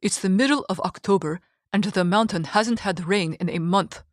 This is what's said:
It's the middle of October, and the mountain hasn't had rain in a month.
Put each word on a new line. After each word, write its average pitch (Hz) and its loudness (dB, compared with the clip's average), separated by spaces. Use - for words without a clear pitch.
It's - -2
the 196 0
middle 262 2
of 185 -4
October, 180 -2
and 202 2
the 190 0
mountain 196 2
hasn't 220 0
had 185 -4
rain 175 0
in 170 -4
a 156 -4
month. 175 0